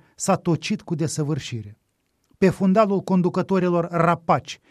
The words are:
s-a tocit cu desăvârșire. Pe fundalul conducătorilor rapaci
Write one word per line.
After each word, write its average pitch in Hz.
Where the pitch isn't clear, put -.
s-a -
tocit -
cu -
desăvârșire. 139
Pe 190
fundalul 196
conducătorilor 180
rapaci 165